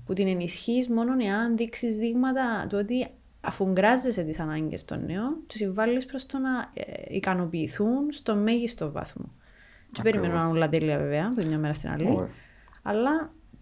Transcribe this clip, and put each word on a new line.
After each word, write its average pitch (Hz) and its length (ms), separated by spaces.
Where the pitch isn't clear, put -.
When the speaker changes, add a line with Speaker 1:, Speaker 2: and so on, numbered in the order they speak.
Speaker 1:
που 202 60
την 190 160
ενισχύεις 233 600
μόνο 233 240
εάν 226 300
δείξεις 226 400
δείγματα 240 720
του 202 120
ότι 240 260
αφουγκράζεσαι 208 800
τις 156 180
ανάγκες 156 440
των - 220
νέων 220 300
και - 100
συμβάλλεις 220 500
προς 262 200
το 269 120
να, 262 360
ε, - 400
ικανοποιηθούν 190 1000
στο 220 240
μέγιστο 226 560
βαθμό. - 320
Και - 80
Speaker 2:
Ακριβώς. 214 200
Speaker 1:
περιμένω 175 120
να 165 60
είναι 160 100
όλα 160 100
τέλεια, 151 300
βέβαια, 147 280
από 240 140
τη 160 60
μια 156 120
μέρα 151 160
στην - 160
άλλη. 156 200
Speaker 2:
Ωραία. - 180
Speaker 1:
Αλλά 269 500